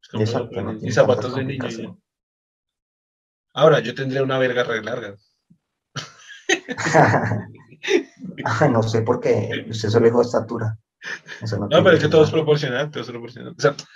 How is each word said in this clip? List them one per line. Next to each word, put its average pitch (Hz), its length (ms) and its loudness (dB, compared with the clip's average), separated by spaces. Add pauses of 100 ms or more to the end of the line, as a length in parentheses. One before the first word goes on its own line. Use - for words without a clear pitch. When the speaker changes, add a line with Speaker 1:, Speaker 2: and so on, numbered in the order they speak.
(100)
Speaker 1:
compra 110 160 -2
Speaker 2:
Exacto, - 220 -4
Speaker 1:
ropa - 80 -10
de 95 80 -6
Speaker 2:
no 113 80 -6
Speaker 1:
niños 110 100 -12
y - 40 -8
Speaker 2:
tiene 113 80 -4
tantas 127 220 4
Speaker 1:
zapatos 131 200 -6
de 135 80 -4
niño 135 80 -8
y 135 40 -8
ya. 131 60 -8
Speaker 2:
complicaciones. 117 400 -12 (1500)
Speaker 1:
Ahora, 147 280 6
yo 117 160 -6
tendría 135 260 -2
una 131 160 0
verga 123 260 0
re 110 180 -4
larga. 101 340 -10 (760)
<laughs> - 1600 0
Speaker 2:
<laughs> - 0 - (880)
Ah, - 240 2
no 117 140 2
sé 110 200 0
por 123 180 0
qué, 110 500 -2
usted - 180 -6
solo 113 160 4
dijo 117 160 6
estatura. 113 580 -2 (640)
Eso 117 160 -6
no - 60 -4
Speaker 1:
No, - 60 -6
Speaker 2:
tiene 175 160 4
Speaker 1:
pero 175 120 6
es 143 60 2
que 151 80 2
todo 156 140 6
es 147 40 0
Speaker 2:
nada. 160 140 0
Speaker 1:
proporcional, 147 480 0
todo 123 120 -10
es 113 80 -10
proporcional. 120 460 -14
O - 40 -14
sea, 143 140 2 (220)